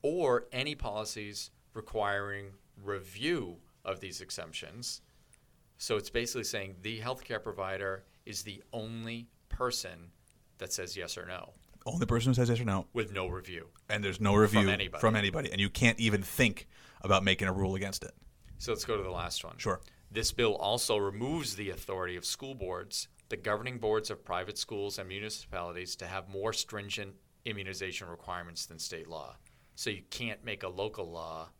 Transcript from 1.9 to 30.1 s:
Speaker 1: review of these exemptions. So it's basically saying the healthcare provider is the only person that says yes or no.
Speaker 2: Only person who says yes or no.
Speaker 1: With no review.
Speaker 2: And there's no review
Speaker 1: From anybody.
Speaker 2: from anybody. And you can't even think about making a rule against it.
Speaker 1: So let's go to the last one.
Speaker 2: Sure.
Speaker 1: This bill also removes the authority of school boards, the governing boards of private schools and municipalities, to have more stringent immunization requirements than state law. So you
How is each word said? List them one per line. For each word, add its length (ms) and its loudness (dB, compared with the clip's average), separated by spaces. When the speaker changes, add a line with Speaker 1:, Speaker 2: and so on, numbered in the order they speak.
Speaker 1:
review 720 -2
of 160 -4
these 200 -8
exemptions. 840 -10
So 200 0
it's 140 -2
basically 340 -2
saying 380 -4
the 180 -6
healthcare 420 -4
provider 640 -2
is 180 -8
the 200 -10
only 540 -6
person 640 -2
that 140 -6
says 240 -4
yes 220 -6
or 80 -10
no. 260 -8
Speaker 2:
Only 200 0
person 240 6
who 40 8
says 140 6
yes 120 4
or 40 0
no. 280 2
Speaker 1:
With 200 -2
no 160 0
review. 400 -8
Speaker 2:
And 160 2
there's 160 0
no 140 8
review 280 10
Speaker 1:
From 80 8
anybody. 300 0
Speaker 2:
from 160 8
anybody. 360 2
And 80 -2
you 100 4
can't 280 6
even 240 4
think 460 4
about 220 6
making 240 6
a 40 2
rule 240 2
against 280 -4
it. 80 -10
Speaker 1:
So 140 -2
let's 120 -2
go 120 0
to 60 0
the 80 -4
last 340 -4
one. 140 -12
Speaker 2:
Sure. 220 0
Speaker 1:
This 220 0
bill 240 6
also 400 2
removes 600 0
the 140 -4
authority 460 -4
of 80 -10
school 300 -4
boards, 540 -6
the 80 -4
governing 420 -2
boards 320 2
of 140 -8
private 340 -2
schools 400 -4
and 100 -8
municipalities, 880 -6
to 100 -10
have 220 -6
more 240 -2
stringent 640 -4
immunization 640 -6
requirements 580 -8
than 120 -16
state 280 -8
law. 300 -10
So 140 -4
you 200 -6